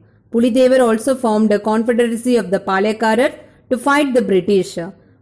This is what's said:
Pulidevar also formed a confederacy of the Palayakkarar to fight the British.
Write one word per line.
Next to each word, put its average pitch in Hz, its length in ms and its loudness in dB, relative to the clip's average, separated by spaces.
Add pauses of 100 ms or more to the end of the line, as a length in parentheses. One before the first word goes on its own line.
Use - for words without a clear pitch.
(320)
Pulidevar 254 480 2
also 226 340 0
formed 220 380 0
a 208 60 2
confederacy 226 760 0
of 185 140 -2
the 190 80 0
Palayakkarar 220 800 -2 (300)
to 254 80 -2
fight 277 380 0
the 247 80 2
British. 190 560 0 (440)